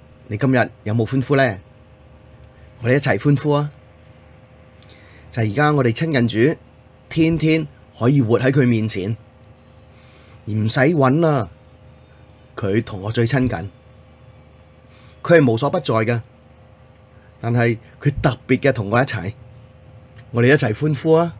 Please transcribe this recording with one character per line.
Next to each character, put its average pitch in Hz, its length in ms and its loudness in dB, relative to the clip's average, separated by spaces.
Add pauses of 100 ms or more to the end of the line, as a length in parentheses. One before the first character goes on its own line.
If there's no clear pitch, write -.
(280)
你 107 100 -8
今 131 160 0
日 120 160 2 (140)
有 107 100 -4
冇 117 100 0
歡 123 220 -4
呼 143 100 0
呢？ 123 220 0 (1200)
我 117 60 -4
哋 127 100 2
一 - 0 -
齊 131 200 -2
歡 143 240 0
呼 147 120 0
啊！ 147 180 -2 (1600)
就 120 100 -4
係 107 100 -2
而 101 40 -6
家 151 180 2
我 143 100 2
哋 117 80 2
親 160 200 -4
近 120 160 0
主， 120 280 2 (540)
天 165 260 0
天 156 320 0 (300)
可 113 100 0
以 143 140 4
活 117 180 2
喺 127 120 0
佢 139 160 2
面 110 200 0
前， 104 300 -6 (1300)
而 104 80 -8
唔 107 160 -2
使 143 100 -4
搵 147 480 2
啊， 117 220 -2 (1040)
佢 104 280 -2
同 95 180 -12
我 107 100 -8
最 113 140 0
親 127 220 0
近。 92 240 -8 (1500)
佢 170 160 4
係 131 120 4
無 113 60 0
所 139 100 -2
不 180 120 -2
在 120 160 -4
嘅， 113 260 -2 (1160)
但 117 120 -4
係 117 280 0 (200)
佢 147 220 -2
特 135 160 0 (100)
別 131 120 2
嘅 - 120 2
同 101 200 -2
我 117 100 2
一 - 40 4
齊。 98 280 -8 (960)
我 120 140 -2
哋 123 60 4
一 - 40 6
齊 139 180 2
歡 147 240 -2
呼 160 180 0
啊！ 165 260 2